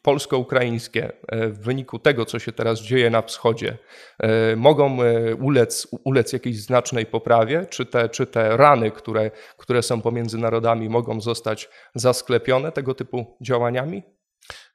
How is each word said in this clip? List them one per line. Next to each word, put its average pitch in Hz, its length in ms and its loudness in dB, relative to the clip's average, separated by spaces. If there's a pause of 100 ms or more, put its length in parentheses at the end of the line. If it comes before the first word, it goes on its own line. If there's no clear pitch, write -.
polsko-ukraińskie, 127 1120 0 (160)
e, 113 200 -2
w 104 100 -10
wyniku 127 400 -6
tego, 117 260 2
co 120 140 -8
się 113 140 -10
teraz 113 280 -2
dzieje 117 300 2
na 113 120 2
wschodzie, 113 560 -2 (400)
e, 113 380 2
mogą, 135 460 4
e, 117 320 2
ulec, 127 540 0 (160)
ulec 131 280 0
jakiejś 120 300 -6
znacznej 120 440 0
poprawie? 117 640 0
Czy 127 160 -6
te, 117 220 0
czy 123 180 -4
te 113 300 0
rany, 127 340 6
które, 110 400 -4 (260)
które 120 260 0
są 113 200 -2
pomiędzy 117 360 -4
narodami, 113 500 0
mogą 113 320 -2
zostać 110 480 -6 (260)
zasklepione 127 800 0
tego 131 220 -4
typu 120 460 -8
działaniami? 127 640 -2 (720)